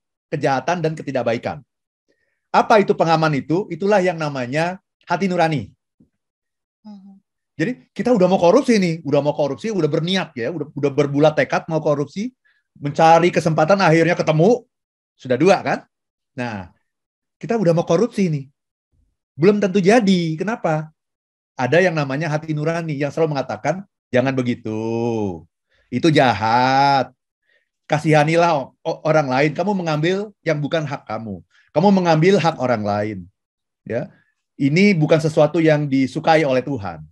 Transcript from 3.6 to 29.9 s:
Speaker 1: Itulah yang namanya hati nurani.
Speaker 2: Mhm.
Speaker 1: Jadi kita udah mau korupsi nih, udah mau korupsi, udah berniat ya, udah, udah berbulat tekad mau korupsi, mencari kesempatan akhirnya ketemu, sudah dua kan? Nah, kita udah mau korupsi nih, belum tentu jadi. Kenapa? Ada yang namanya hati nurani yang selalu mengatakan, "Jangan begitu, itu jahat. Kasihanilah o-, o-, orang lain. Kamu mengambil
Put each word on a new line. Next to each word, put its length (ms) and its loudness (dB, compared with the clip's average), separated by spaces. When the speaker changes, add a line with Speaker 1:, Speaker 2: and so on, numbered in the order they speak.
Speaker 1:
Itulah 320 0
yang 160 -2
namanya 640 -4
hati 200 -2
nurani. 440 -2
Speaker 2:
Mhm. 320 -20
Speaker 1:
Jadi 180 -4
kita 180 -2
udah 140 4
mau 100 2
korupsi 400 4
nih, 260 0
udah 200 0
mau 100 -2
korupsi, 380 -4
udah 160 0
berniat 500 -4
ya, 140 -4
udah, 180 -8
udah 220 -4
berbulat 420 2
tekad 340 -2
mau 120 -4
korupsi, 560 -4
mencari 540 4
kesempatan 480 2
akhirnya 400 2
ketemu, 480 2
sudah 240 -4
dua 240 4
kan? 160 -2
Nah, 400 -10
kita 160 -6
udah 180 2
mau 140 0
korupsi 400 0
nih, 180 -4
belum 240 4
tentu 160 0
jadi. 560 2
Kenapa? 560 -4
Ada 240 0
yang 160 2
namanya 320 -2
hati 240 -4
nurani 480 -4
yang 160 -4
selalu 240 0
mengatakan, 480 -6
"Jangan 240 0
begitu, 400 -4
itu 160 2
jahat. 1040 2
Kasihanilah 720 2
o-, 160 -8
o-, 220 -8
orang 260 0
lain. 220 0
Kamu 240 -4
mengambil 560 -4